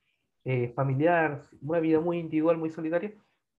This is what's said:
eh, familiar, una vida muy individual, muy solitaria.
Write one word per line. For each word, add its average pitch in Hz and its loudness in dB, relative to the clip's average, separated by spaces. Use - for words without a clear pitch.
eh, 123 -2
familiar, 147 2
una 160 -2
vida 160 2
muy 170 -2
individual, 160 0
muy 160 -4
solitaria. 170 -4